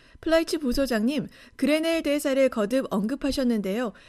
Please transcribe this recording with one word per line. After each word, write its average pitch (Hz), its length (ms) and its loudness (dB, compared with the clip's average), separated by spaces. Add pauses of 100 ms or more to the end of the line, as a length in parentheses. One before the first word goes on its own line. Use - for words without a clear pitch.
(200)
플라이츠 330 400 0
부소장님, 247 640 0 (300)
그레넬 320 460 2
대사를 277 460 2
거듭 233 420 0
언급하셨는데요. 240 1000 -2 (160)